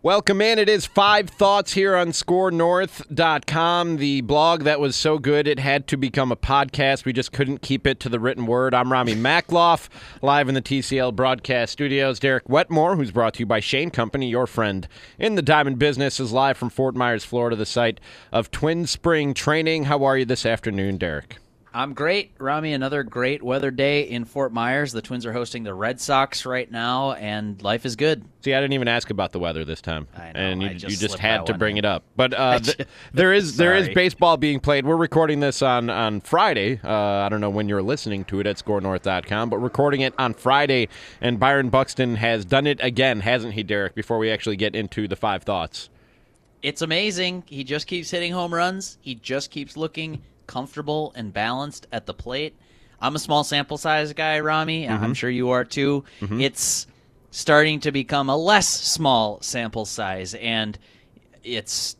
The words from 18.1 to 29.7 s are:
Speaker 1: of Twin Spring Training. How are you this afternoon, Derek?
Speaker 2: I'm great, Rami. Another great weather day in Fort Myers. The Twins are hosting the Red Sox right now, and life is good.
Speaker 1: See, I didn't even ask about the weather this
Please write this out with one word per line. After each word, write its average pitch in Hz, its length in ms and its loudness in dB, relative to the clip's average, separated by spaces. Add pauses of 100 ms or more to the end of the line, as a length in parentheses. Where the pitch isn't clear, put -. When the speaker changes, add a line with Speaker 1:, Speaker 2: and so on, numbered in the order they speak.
Speaker 1:
of 113 180 0
Twin 165 380 -2
Spring 151 460 0
Training. 160 500 0
How 143 180 2
are 135 160 4
you 131 60 2
this 120 200 -2
afternoon, 98 540 0
Derek? 80 400 -6 (360)
Speaker 2:
I'm 131 200 -4
great, 170 420 -2
Rami. 151 380 -2
Another 139 280 -2
great 127 400 -2
weather 135 280 0
day 139 320 2
in 117 240 -6
Fort 135 260 -4
Myers. 123 400 -2
The 113 80 -4
Twins 123 240 -8
are 113 80 -6
hosting 120 300 -6
the 101 100 -8
Red 110 300 -4
Sox 139 420 0
right 127 260 -4
now, 127 420 -2
and 104 500 -6
life 110 240 0
is 117 100 -4
good. 143 300 0 (160)
Speaker 1:
See, 139 100 0
I 135 80 2
didn't 139 140 0
even 123 140 0
ask 117 200 0
about 95 240 -2
the 92 60 -6
weather 82 260 -4
this 78 160 -8